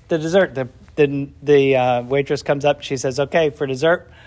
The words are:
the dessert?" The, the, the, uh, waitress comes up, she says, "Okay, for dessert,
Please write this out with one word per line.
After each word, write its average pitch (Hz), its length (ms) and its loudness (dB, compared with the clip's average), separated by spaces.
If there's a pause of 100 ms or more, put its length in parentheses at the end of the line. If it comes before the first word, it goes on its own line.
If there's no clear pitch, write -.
the 170 100 -2
dessert?" 165 360 0
The, 131 140 -6 (260)
the, 143 340 0 (140)
the, 139 340 4
uh, 123 260 2
waitress 135 400 -2
comes 143 220 -2
up, 147 180 0
she - 140 -6
says, 131 220 -4
"Okay, 147 320 0
for 143 160 -6
dessert, 151 440 -2 (160)